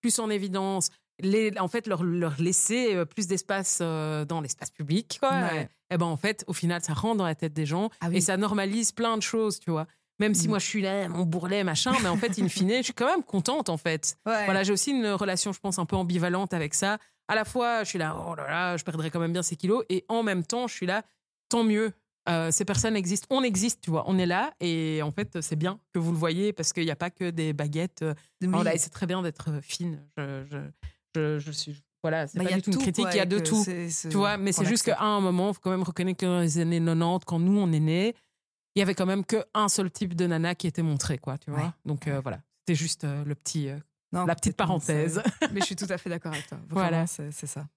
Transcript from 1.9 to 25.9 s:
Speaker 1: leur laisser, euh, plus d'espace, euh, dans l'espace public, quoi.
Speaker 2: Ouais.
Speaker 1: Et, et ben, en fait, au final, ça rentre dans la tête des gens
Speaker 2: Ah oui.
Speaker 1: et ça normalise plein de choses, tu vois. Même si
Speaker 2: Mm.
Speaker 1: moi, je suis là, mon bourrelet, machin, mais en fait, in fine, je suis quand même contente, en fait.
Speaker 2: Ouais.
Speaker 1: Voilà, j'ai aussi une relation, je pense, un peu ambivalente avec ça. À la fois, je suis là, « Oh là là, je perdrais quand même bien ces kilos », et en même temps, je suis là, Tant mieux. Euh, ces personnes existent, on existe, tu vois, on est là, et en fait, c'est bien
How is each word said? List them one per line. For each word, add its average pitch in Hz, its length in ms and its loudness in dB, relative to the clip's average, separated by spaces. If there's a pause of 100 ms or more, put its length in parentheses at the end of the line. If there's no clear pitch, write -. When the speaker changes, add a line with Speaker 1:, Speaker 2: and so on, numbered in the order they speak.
Speaker 1:
leur 170 380 0
laisser, 208 540 2
euh, 175 100 0
plus 196 220 -6
d'espace, 190 560 -2
euh, 156 420 -2
dans 160 160 -4
l'espace 143 300 -8
public, 160 500 -4
quoi. 269 100 2
Speaker 2:
Ouais. 170 380 0 (220)
Speaker 1:
Et, 180 40 -2
et 170 40 2
ben, 175 80 2
en 165 100 -2
fait, 208 300 -2
au 180 80 -4
final, 170 280 0
ça 156 120 -4
rentre 220 240 2
dans 185 80 2
la 160 80 0
tête 156 180 -4
des 156 140 -2
gens 185 240 0 (100)
Speaker 2:
Ah 170 80 -2
oui. 175 80 2
Speaker 1:
et 185 60 4
ça 190 160 2
normalise 208 540 0
plein 226 260 0
de 202 40 -2
choses, 220 380 -2
tu 175 100 -6
vois. 160 160 -2 (320)
Même 208 160 4
si 170 120 2
Speaker 2:
Mm. - 40 2
Speaker 1:
moi, 208 80 2
je 180 80 -2
suis 214 140 -2
là, 190 300 -2
mon 175 160 0
bourrelet, 180 380 0
machin, 180 280 2 (100)
mais 190 60 2
en 175 80 2
fait, 208 240 0
in 190 80 2
fine, 190 300 2
je 254 60 0
suis - 100 -6
quand 240 200 0
même 330 80 0
contente, 233 460 0
en 165 80 0
fait. 160 480 -2
Speaker 2:
Ouais. 214 220 0
Speaker 1:
Voilà, 190 160 4
j'ai 196 100 2
aussi 196 200 0
une 240 160 2
relation, 196 440 -2
je - 80 -10
pense, 190 180 -2
un 175 60 0
peu 196 120 -2
ambivalente 180 580 0
avec 151 180 -2
ça. 202 240 0 (320)
À 202 60 2
la 220 100 2
fois, 233 400 0
je - 60 -6
suis 190 80 -4
là, « 156 180 -2 (100)
Oh 170 80 -6
là 143 140 -8
là, 175 300 0
je - 60 -8
perdrais 160 260 -4
quand 170 100 -4
même 165 140 0
bien 180 80 -2
ces 175 140 -2
kilos », 214 340 0
et 185 180 -2
en 226 140 0
même 190 220 0
temps, 240 220 -2
je - 80 -6
suis 185 120 -6
là, 202 180 -2 (460)
Tant 233 140 4
mieux. 214 280 2 (360)
Euh, 165 240 2
ces 196 120 0
personnes 220 300 0
existent, 196 360 0
on 269 120 4
existe, 214 380 0
tu 175 100 -6
vois, 160 160 0
on 190 120 2
est 180 80 2
là, 202 340 0
et 160 420 0
en 151 80 -2
fait, 175 300 -6
c'est 156 160 -4
bien 180 240 -2 (120)